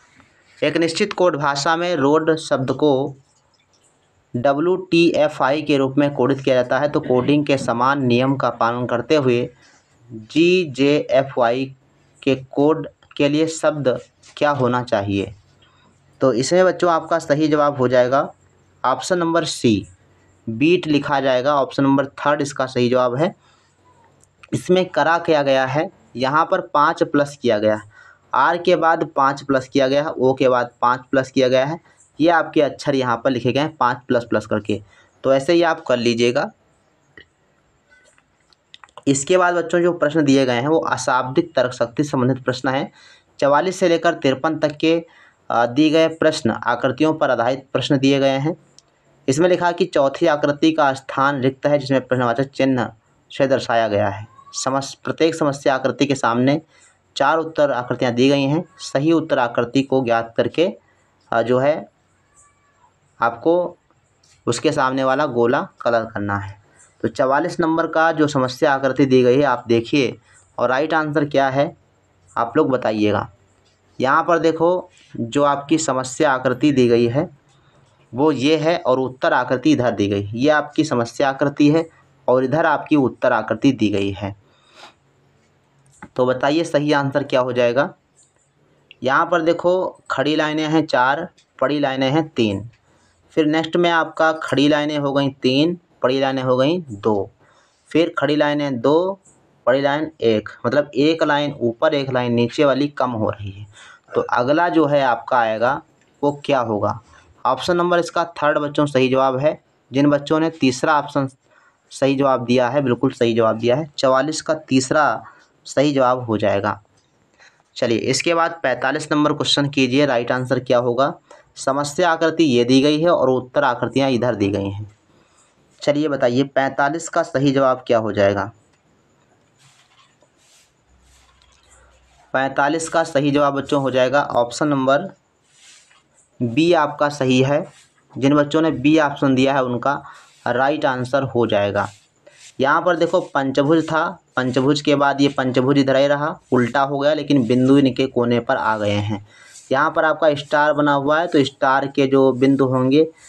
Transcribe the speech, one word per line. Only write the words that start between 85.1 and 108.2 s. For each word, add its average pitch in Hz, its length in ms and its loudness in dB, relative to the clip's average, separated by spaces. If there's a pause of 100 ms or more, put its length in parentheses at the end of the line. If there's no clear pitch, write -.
तो 127 100 0
बताइए 143 380 0
सही 151 300 -2
आंसर 139 300 0
क्या 135 160 -2
हो 127 140 -2
जाएगा। 123 400 0 (1080)
यहाँ 139 220 2
पर 170 160 0
देखो 175 600 -2 (100)
खड़ी 147 240 -2
लाइनें 151 320 -2
हैं 156 180 2
चार, 139 420 0 (320)
पड़ी 151 200 0
लाइनें 135 320 -2
हैं 151 160 0
तीन। 107 420 -2 (680)
फिर 156 80 4
नेक्स्ट 160 300 -2
में 175 140 2
आपका 160 440 0
खड़ी 143 340 0
लाइनें 151 300 0
हो 143 160 -4
गई 139 160 0 (120)
तीन, 147 360 0 (240)
पड़ी 127 180 0
लाइनें 135 240 -2
हो 127 140 2
गई 147 240 2
दो, 107 500 -4 (600)
फिर 165 260 0
खड़ी 143 180 0
लाइनें 147 440 -2
दो, 165 400 0 (480)
पड़ी 131 140 2
लाइन 147 300 -2 (100)
एक, 110 280 0 (160)
मतलब 143 300 0
एक 156 280 2
लाइन 147 360 0
ऊपर 120 340 0
एक 135 180 -2
लाइन 123 220 0
नीचे 120 320 0
वाली 139 220 0
कम 131 240 -4
हो 107 180 -4
रही 101 220 -10
है। 101 140 -16 (500)
तो - 60 0
अगला 147 480 0
जो 156 160 2
है 143 180 2
आपका 127 360 -2
आएगा 117 420 -2 (420)
वो 143 80 2 (140)
क्या 139 140 0
होगा? 107 400 -2 (460)
ऑप्शन 131 320 -2
नंबर 175 220 0
इसका 170 240 -2 (140)